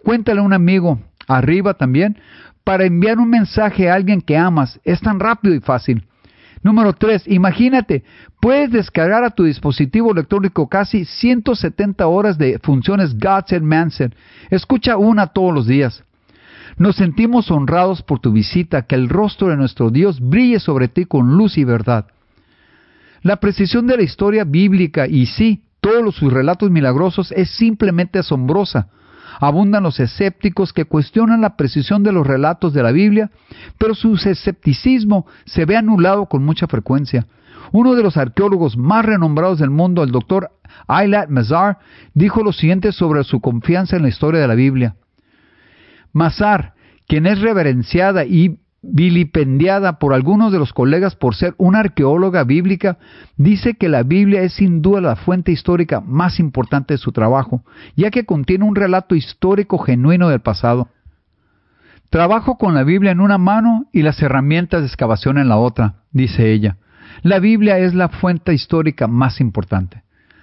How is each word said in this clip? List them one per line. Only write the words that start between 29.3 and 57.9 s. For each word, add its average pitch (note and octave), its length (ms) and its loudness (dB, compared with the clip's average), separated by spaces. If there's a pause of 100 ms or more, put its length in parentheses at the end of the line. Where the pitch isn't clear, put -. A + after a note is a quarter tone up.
Abundan G3 440 0
los D#3+ 160 -2
escépticos F#3 760 -2
que - 120 -2
cuestionan A3 560 0
la G#3+ 160 -2
precisión D3+ 440 -2
de G#3 100 2
los E3+ 140 0
relatos C#3+ 480 0
de C#3+ 80 0
la A#2 100 2
Biblia, G#3 380 2 (480)
pero A3 160 -2
su A3 220 0
escepticismo G3+ 1120 0 (180)
se E3 200 -2
ve G3+ 120 2
anulado G3+ 480 2
con C3+ 180 -2
mucha D3+ 220 -2
frecuencia. B2+ 640 -2 (440)
Uno A#3+ 220 4
de A#3+ 80 2
los F#3 160 0
arqueólogos D#3+ 600 0
más G#3 280 0
renombrados E3+ 540 0
del C#3 100 0
mundo, F3 320 0
el C#3 80 -2
doctor E3+ 400 -2 (400)
Eilat G3 400 0
Mazar, D3+ 480 0 (380)
dijo G3 260 2
lo G#3 100 0
siguiente F#3 400 0
sobre D3+ 320 -2
su B2 160 -4
confianza E3 560 -2
en F3 60 0
la C#3 80 2
historia D#3 320 0
de C#3 60 0
la A2+ 80 0
Biblia. B2+ 400 0 (1160)
Mazar, E3+ 600 0 (340)
quien D3+ 200 0
es G3+ 120 0
reverenciada F3+ 840 0
y E3+ 320 0 (320)
vilipendiada E3+ 1080 0
por C#3 140 0
algunos G3 400 2
de F3+ 60 0
los C#3 120 -4
colegas D#3 440 0
por C#3+ 200 -2
ser F3 220 -4
una G3 220 2
arqueóloga F3 680 0
bíblica, F3 540 -2 (360)
dice G3 380 2
que F#3 160 -2
la B2+ 140 2
Biblia F#3+ 400 2
es F3+ 100 -4
sin F3 280 0
duda F#3+ 200 2
la C#3 160 -2
fuente F3+ 340 -2
histórica E3 480 -2
más D3+ 400 -2
importante C#3 540 -2
de C3+ 60 -2
su A#2 120 -6
trabajo, A#2+ 540 -2 (320)